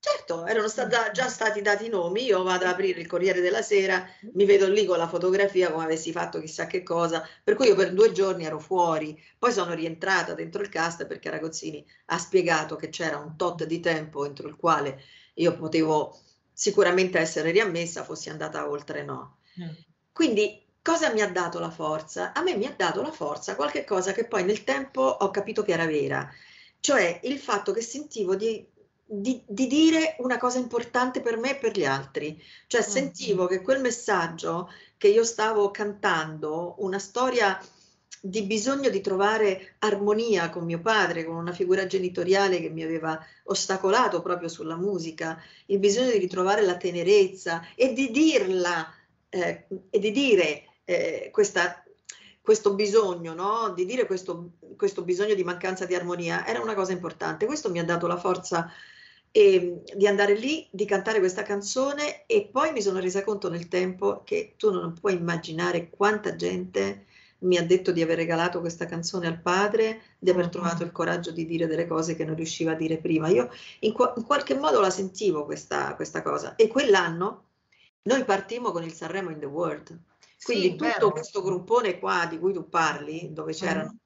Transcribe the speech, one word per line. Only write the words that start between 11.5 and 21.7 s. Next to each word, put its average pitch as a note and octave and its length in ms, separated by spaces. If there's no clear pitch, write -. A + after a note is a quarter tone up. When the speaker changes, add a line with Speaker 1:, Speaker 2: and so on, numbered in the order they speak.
Speaker 1:
ha E3+ 120
spiegato E3 600
che D#3+ 100
c'era D#3 300
un D3+ 180
tot E3+ 300
di D#3+ 160
tempo D#3 420
entro C#3+ 240
il D3+ 80
quale C#3+ 460
io E3 240
potevo D#3 600
sicuramente F#3 680
essere D#3+ 320
riammessa, E3+ 540
fossi D#3 240
andata D#3 400
oltre D3 340
no. C#3 360
Speaker 2:
Mm. E3+ 60
Speaker 1:
Quindi G#3+ 520
cosa D#4+ 300
mi G#3+ 100
ha G3+ 80
dato F3 300
la E3 120